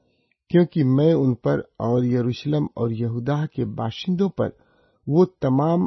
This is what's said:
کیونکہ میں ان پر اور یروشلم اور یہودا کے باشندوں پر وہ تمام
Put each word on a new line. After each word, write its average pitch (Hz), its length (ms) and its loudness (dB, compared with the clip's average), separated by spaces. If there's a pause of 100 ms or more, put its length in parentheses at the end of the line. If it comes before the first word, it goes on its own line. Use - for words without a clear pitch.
(480)
کیونکہ 170 360 2
میں 139 280 4
ان 135 220 2
پر 143 240 -2
اور 120 460 -2
یروشلم 123 600 -2
اور - 260 -4
یہودا 120 560 -4
کے 123 180 -6
باشندوں 117 640 -4
پر 113 200 -4 (580)
وہ 156 180 4 (160)
تمام 151 460 0